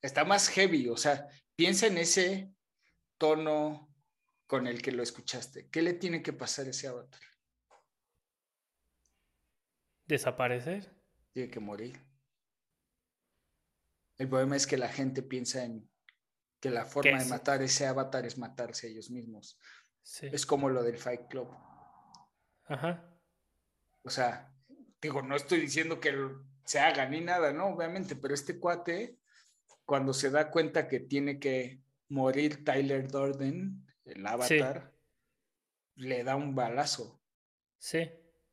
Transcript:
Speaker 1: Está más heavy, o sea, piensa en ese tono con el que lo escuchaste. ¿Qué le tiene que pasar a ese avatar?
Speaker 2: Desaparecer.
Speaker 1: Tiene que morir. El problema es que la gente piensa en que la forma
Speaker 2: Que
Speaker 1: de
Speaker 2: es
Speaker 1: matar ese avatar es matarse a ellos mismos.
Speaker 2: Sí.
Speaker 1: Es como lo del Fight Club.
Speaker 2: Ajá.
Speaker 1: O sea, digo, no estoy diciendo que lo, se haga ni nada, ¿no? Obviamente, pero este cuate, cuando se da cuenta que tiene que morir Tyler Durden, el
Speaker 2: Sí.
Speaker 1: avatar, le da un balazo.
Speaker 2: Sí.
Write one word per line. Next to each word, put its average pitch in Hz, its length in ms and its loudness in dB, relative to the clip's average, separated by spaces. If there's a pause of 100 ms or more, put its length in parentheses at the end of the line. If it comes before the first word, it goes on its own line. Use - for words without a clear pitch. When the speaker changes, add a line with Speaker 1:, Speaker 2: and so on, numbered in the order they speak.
Speaker 1:
Está 143 220 4
más 196 260 6
heavy, 165 380 6
o 117 100 0
sea, 143 300 2 (280)
piensa 190 300 4
en 196 100 4
ese 185 560 2 (640)
tono 156 800 2 (520)
con 127 200 0
el 120 160 -4
que 127 100 -2
lo 123 100 -2
escuchaste. - 680 -10
¿Qué 160 100 -2
le 175 140 2
tiene 175 280 -4
que 151 120 -6
pasar 131 320 -6
a 131 40 -8
ese 135 180 -8
avatar? 123 320 -14 (2750)
Speaker 2:
Desaparecer. 135 840 -2 (420)
Speaker 1:
Tiene 127 180 -6
que 113 100 -10
morir. 107 400 -10 (2250)
El 135 100 -4
problema 135 280 2
es 139 100 2
que 143 100 0
la 123 120 0
gente 135 340 -2
piensa 127 420 -6
en 113 240 -12 (720)
que 135 100 -4
la 117 140 -2
forma 143 280 4
Speaker 2:
Que 135 40 4
Speaker 1:
de 131 60 0
Speaker 2:
es 127 80 -2
Speaker 1:
matar 135 320 0
ese 135 240 0
avatar 131 400 -2
es 117 100 -10
matarse 117 500 -10
a 113 40 -12
ellos 110 200 -16
mismos. 113 480 -14 (440)
Speaker 2:
Sí. - 300 -14
Speaker 1:
Es 143 120 -2
como 139 240 2
lo 127 140 2
del 117 160 0
Fight 123 300 -8
Club. 127 200 -8 (1160)
Speaker 2:
Ajá. 160 440 -6 (920)
Speaker 1:
O 123 80 -12
sea, - 440 -2 (460)
digo, 139 220 -4
no 135 120 -4
estoy 160 260 4
diciendo 160 380 0
que 147 140 2
lo, 139 340 -4 (180)
se - 140 0
haga 139 280 6
ni 151 140 -2
nada, 170 320 2
¿no? 160 160 -2
Obviamente, 165 480 -4
pero 135 180 -2
este 151 240 -6
cuate, 175 600 -2 (680)
cuando 135 300 2
se 135 160 0
da 151 200 4
cuenta 156 380 2
que 131 120 0
tiene 139 380 -2
que 131 440 -2 (260)
morir 143 560 2
Tyler 135 460 2
Durden, 139 760 -2 (180)
el 104 120 -16
Speaker 2:
Sí. 98 100 -8
Speaker 1:
avatar, 135 680 2 (1040)
le 127 280 -2
da 135 120 0
un 143 180 -4
balazo. 120 680 -2 (580)
Speaker 2:
Sí. 165 320 -4 (420)